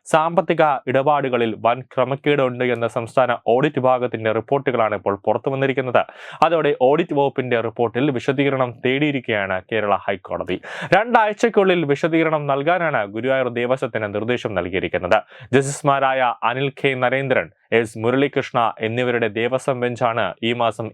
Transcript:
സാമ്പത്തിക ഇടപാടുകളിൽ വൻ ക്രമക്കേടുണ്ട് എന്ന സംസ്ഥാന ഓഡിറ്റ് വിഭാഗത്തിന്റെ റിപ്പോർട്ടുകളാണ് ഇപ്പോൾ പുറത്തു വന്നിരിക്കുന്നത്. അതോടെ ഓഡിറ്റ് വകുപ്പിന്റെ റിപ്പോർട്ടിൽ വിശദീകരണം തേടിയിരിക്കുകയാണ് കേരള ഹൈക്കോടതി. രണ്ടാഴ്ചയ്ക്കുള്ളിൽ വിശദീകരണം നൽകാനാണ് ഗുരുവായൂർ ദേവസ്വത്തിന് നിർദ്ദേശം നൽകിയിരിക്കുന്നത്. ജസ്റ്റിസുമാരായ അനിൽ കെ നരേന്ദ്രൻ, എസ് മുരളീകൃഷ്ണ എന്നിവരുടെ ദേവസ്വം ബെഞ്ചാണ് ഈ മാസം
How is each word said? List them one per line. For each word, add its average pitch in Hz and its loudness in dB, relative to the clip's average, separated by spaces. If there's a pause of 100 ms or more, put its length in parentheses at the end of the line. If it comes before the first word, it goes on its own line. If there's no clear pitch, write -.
സാമ്പത്തിക 165 2 (240)
ഇടപാടുകളിൽ 127 2
വൻ 117 0
ക്രമക്കേടുണ്ട് 131 0
എന്ന 117 0
സംസ്ഥാന 120 0 (100)
ഓഡിറ്റ് 139 2
വിഭാഗത്തിന്റെ 123 0
റിപ്പോർട്ടുകളാണ് 113 0
ഇപ്പോൾ 101 -2
പുറത്തു 110 0
വന്നിരിക്കുന്നത്. 131 -2 (400)
അതോടെ 151 2
ഓഡിറ്റ് 147 2
വകുപ്പിന്റെ 127 0
റിപ്പോർട്ടിൽ 117 -2
വിശദീകരണം 131 -2 (120)
തേടിയിരിക്കുകയാണ് 123 -2 (100)
കേരള 107 2
ഹൈക്കോടതി. 92 -6 (360)
രണ്ടാഴ്ചയ്ക്കുള്ളിൽ 214 2
വിശദീകരണം 156 0
നൽകാനാണ് 143 0
ഗുരുവായൂർ 123 -2
ദേവസ്വത്തിന് 117 -2
നിർദ്ദേശം 113 -2
നൽകിയിരിക്കുന്നത്. 90 0 (300)
ജസ്റ്റിസുമാരായ 135 0 (100)
അനിൽ 131 -2
കെ 139 -2
നരേന്ദ്രൻ, 127 0 (220)
എസ് 113 0
മുരളീകൃഷ്ണ 123 0
എന്നിവരുടെ 117 -2
ദേവസ്വം 123 -2
ബെഞ്ചാണ് 117 -2 (100)
ഈ 117 0
മാസം 117 -2